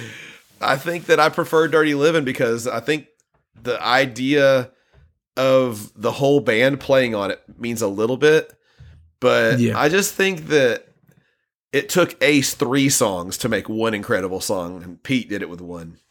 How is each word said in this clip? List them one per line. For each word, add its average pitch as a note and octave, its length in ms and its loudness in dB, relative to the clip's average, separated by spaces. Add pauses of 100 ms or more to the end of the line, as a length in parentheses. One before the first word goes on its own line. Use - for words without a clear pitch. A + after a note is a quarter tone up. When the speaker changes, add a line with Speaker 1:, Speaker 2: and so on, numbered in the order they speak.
(600)
Speaker 1:
I C3 160 0
think E3+ 300 -8
that D#3+ 140 4
I D#3 80 6
prefer D#3+ 400 0
Dirty D#3 260 2
Livin' D3+ 300 2
because A#2 420 -2
I A#2 140 -4
think D3+ 260 -4 (540)
the A#2 220 -6
idea C3 880 2 (680)
of B2+ 580 0
the A2+ 180 -4
whole C#3 280 2
band B2 400 2
playing C3 340 2
on G2 160 -2
it - 120 -8 (160)
means A#2 240 -6
a G#2 60 0
little G#2+ 280 -2
bit, D#3 360 2 (680)
but A#2+ 380 4
Speaker 2:
Yeah. A2+ 200 0
Speaker 1:
I C#3 100 2
just G3 260 0
think F#3 340 -2
that C3+ 400 0 (840)
it C#3 160 -2
took E3+ 340 0
Ace C#3+ 320 2
three C3+ 340 0
songs G2 500 -2
to B2 100 -4
make G2 200 -4
one A2 260 -2
incredible F#2+ 460 -4
song, F2+ 420 -6
and F2 200 -18
Pete B2 260 -2
did G2 140 -6
it E2 80 -8
with F2 100 -14
one. E2+ 380 -16 (120)